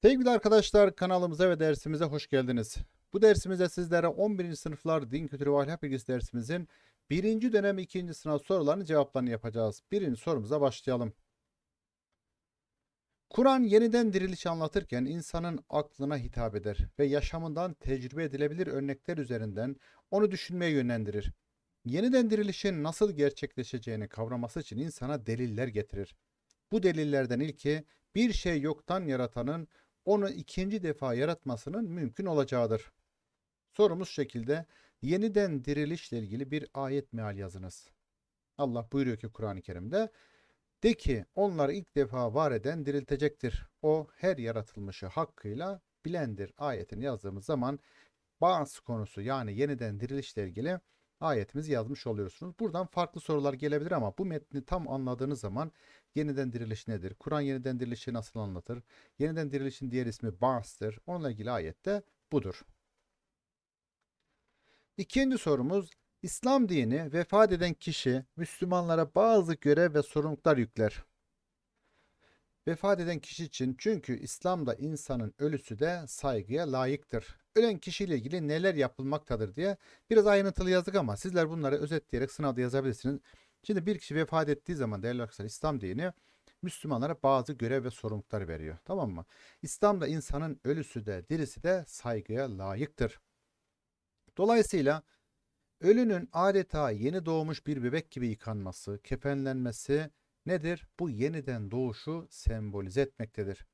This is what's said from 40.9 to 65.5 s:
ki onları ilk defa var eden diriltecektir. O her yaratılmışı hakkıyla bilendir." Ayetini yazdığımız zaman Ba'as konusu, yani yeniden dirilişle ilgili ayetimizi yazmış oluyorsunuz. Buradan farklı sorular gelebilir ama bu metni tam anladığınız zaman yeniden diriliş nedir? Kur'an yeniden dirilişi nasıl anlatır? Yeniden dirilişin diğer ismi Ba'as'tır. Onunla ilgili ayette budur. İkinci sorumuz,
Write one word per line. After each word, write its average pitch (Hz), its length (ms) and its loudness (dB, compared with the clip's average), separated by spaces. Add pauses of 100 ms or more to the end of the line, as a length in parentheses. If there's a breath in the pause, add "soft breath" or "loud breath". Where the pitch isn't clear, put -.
ki 123 320 -2 (100)
onları 175 380 2
ilk 196 220 -8
defa 123 380 0
var 147 180 2
eden 135 340 -2
diriltecektir. 139 840 -2 (140)
O 156 340 2
her 180 220 0
yaratılmışı 107 720 -6
hakkıyla 160 720 -6 (240)
bilendir." 123 520 -4
Ayetini 110 460 -6
yazdığımız 101 420 -6
zaman 139 340 -2 (600 soft breath)
Ba'as 165 380 2
konusu, 110 420 -8
yani 113 360 -4
yeniden 120 420 -2
dirilişle 123 480 -6
ilgili 131 320 -4 (400)
ayetimizi 147 520 -2
yazmış 127 360 -2
oluyorsunuz. 110 520 -6
Buradan 180 260 -2
farklı 170 360 -4
sorular 143 320 0
gelebilir 147 380 -2
ama 117 260 -2
bu 196 80 -2
metni 147 400 -6
tam 165 240 -4
anladığınız 131 500 -4
zaman 120 320 -6 (440 soft breath)
yeniden 139 380 -2
diriliş 113 340 -6
nedir? 95 260 -6
Kur'an 147 280 -4
yeniden 135 380 -2
dirilişi 120 340 -6
nasıl 113 260 -6
anlatır? 104 440 -8 (360 soft breath)
Yeniden 156 320 -2
dirilişin 135 400 -4
diğer 127 140 0
ismi 110 360 -4
Ba'as'tır. 110 680 -2
Onunla 165 240 -4
ilgili 107 200 -6
ayette 123 500 -4 (300)
budur. 110 300 0 (2250)
İkinci 262 400 2
sorumuz, 160 520 2 (320)